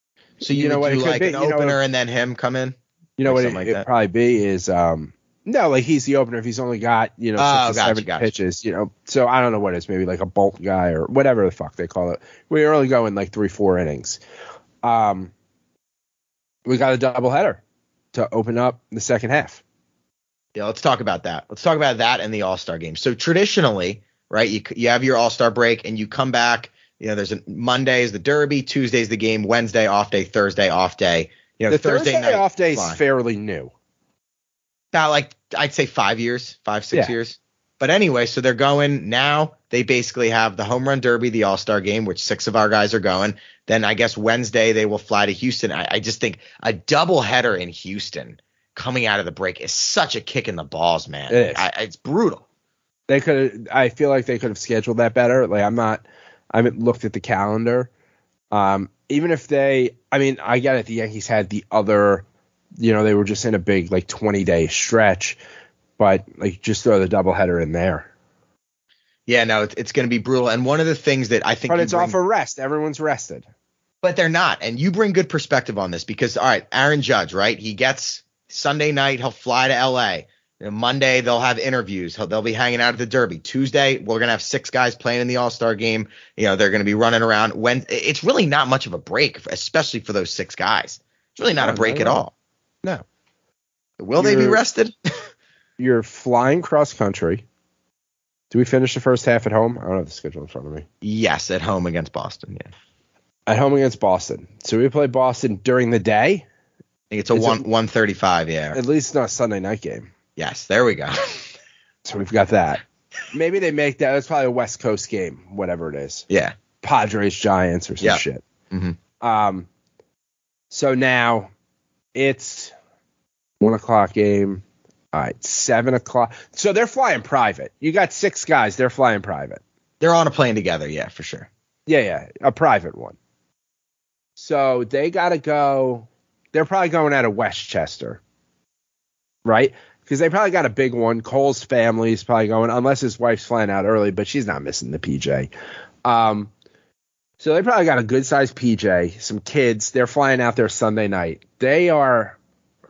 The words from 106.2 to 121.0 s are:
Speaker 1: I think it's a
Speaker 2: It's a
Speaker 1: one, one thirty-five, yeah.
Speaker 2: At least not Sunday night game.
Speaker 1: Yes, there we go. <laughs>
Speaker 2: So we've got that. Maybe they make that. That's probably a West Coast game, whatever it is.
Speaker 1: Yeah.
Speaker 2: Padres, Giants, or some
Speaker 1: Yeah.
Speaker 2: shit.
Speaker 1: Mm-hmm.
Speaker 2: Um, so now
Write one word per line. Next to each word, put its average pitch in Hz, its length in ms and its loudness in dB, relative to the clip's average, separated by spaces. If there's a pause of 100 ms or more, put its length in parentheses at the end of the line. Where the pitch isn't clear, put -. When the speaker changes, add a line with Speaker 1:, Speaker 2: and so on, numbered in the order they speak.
Speaker 1:
I - 380 -20 (260)
think 107 100 -6
it's 98 120 -6
a 117 40 4
Speaker 2:
It's 110 100 2
a - 40 4
Speaker 1:
one, 113 140 0
one 113 240 0
thirty-five, 92 640 0
yeah. 76 280 -4
Speaker 2:
At 123 80 -4
least 143 300 0
not 123 160 0
Sunday 107 280 -2
night 101 220 -6
game. 58 300 -12 (240)
Speaker 1:
Yes, - 320 -10
there 113 180 4
we 107 100 2
go. 71 140 -8
<laughs> 71 60 -6 (880)
Speaker 2:
So - 160 -10
we've 98 120 -6
got 104 180 2
that. 85 320 0 (520)
Maybe 165 240 0
they 180 140 0
make 147 260 -2
that. 135 160 2
That's 139 140 -2
probably 147 180 0
a 127 60 2
West 120 280 -4
Coast 107 300 -2
game, 92 460 -8
whatever 87 340 -4
it 73 60 -10
is. 69 340 -10
Speaker 1:
Yeah. 92 240 0 (300)
Speaker 2:
Padres, 107 520 0
Giants, 92 540 0
or - 60 -8
some 98 100 -4
Speaker 1:
Yeah. 101 120 4
Speaker 2:
shit. 65 260 -6 (280)
Speaker 1:
Mm-hmm. 90 560 -6
Speaker 2:
Um, 101 400 0 (1040)
so 139 240 0
now 120 560 2 (640)